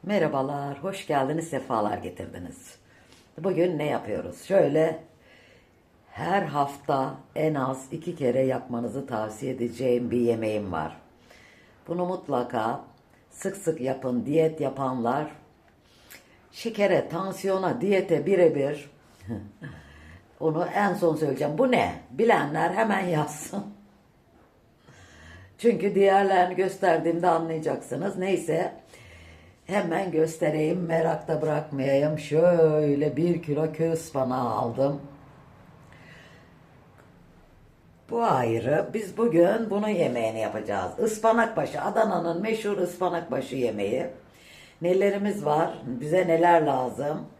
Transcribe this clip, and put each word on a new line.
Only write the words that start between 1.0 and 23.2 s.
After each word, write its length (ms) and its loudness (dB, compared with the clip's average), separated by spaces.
geldiniz, 420 0
sefalar 500 -2
getirdiniz. 800 -14
Bugün 400 0
ne 60 -2
yapıyoruz? 600 -6
Şöyle, 560 2
her 320 -2
hafta 720 -2
en 180 2
az 380 -2
iki 240 -8
kere 240 2
yapmanızı 680 -2
tavsiye 460 -6
edeceğim 580 0
bir 100 2
yemeğim 520 0
var. 240 -4
Bunu 180 -2
mutlaka 760 -2
sık 260 -8
sık 240 -4
yapın. 460 -2
Diyet 340 2
yapanlar, 680 -2
şekere, 560 0
tansiyona, 720 -2
diyete 460 2
birebir. 640 4
<laughs> 20 -10
Onu 340 0
en 200 2
son 220 2
söyleyeceğim. 420 -2
Bu 120 4
ne? 220 2
Bilenler 600 2
hemen 360 0
yazsın. 580 -4